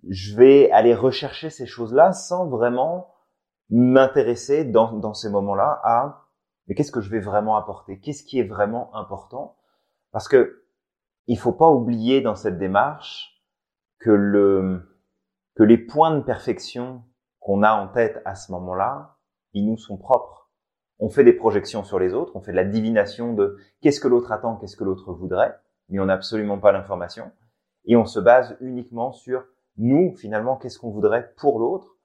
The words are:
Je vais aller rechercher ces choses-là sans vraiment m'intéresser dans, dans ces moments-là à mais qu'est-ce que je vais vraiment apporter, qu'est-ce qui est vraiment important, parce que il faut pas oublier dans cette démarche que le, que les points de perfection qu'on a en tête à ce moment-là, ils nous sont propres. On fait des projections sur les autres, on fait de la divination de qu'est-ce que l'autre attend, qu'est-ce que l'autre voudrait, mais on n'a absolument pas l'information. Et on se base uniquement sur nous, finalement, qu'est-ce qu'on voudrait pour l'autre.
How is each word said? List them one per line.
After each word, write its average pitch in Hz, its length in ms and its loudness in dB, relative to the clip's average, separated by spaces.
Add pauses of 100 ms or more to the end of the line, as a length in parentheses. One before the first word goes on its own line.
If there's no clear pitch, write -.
Je 98 280 -10
vais 135 340 8
aller 110 240 6
rechercher 127 560 -4
ces 123 160 -14
choses-là 120 460 2
sans 180 340 -6
vraiment 127 680 -4 (560)
m'intéresser 131 920 2
dans, 113 280 2
dans 107 220 -10
ces 110 160 -10
moments-là 101 520 -2
à 120 380 -2 (460)
mais 101 80 -8
qu'est-ce 147 180 -4
que 123 80 -4
je 101 100 -10
vais 110 100 -4
vraiment 104 360 -2
apporter, 98 440 -10
qu'est-ce 147 240 -12
qui - 140 -6
est 107 100 -2
vraiment 107 460 -6
important, 107 640 -14 (560)
parce - 160 -10
que - 360 2 (600)
il 120 120 -2
faut 120 140 -2
pas 160 180 4
oublier 120 520 0
dans 110 140 -4
cette 95 220 -6
démarche 98 840 -4 (560)
que 113 120 -2
le, 98 720 2 (760)
que 110 60 4
les 110 140 8
points 156 400 0
de 139 60 -2
perfection 123 800 -8 (380)
qu'on 101 220 -2
a 110 120 4
en 98 140 -4
tête 110 360 -2
à 98 100 -10
ce - 180 -18
moment-là, 95 680 -6 (340)
ils 101 140 -2
nous 113 100 -2
sont 101 220 -14
propres. - 520 -2 (480)
On 110 120 -4
fait 139 140 4
des 120 100 10
projections 101 500 -2
sur 98 140 -6
les 92 160 0
autres, 151 200 -6
on 95 60 -14
fait 95 120 -14
de 90 40 -2
la 92 80 2
divination 110 680 -2
de 101 240 -2 (240)
qu'est-ce 143 180 2
que 135 80 -2
l'autre 120 240 0
attend, 113 240 -6
qu'est-ce 101 200 -16
que 107 80 -8
l'autre 92 280 -6
voudrait, 90 460 -4 (320)
mais 98 100 -4
on 95 60 -2
n'a 95 80 0
absolument 101 440 -6
pas 101 140 4
l'information. 87 580 -8 (540)
Et 117 120 4
on 110 100 4
se 104 140 -6
base 117 400 2
uniquement 123 520 -10
sur 127 320 -10 (320)
nous, 139 400 2
finalement, 110 400 -6
qu'est-ce 127 220 -16
qu'on 120 120 -12
voudrait 104 460 -2
pour 135 220 0
l'autre. 165 460 -6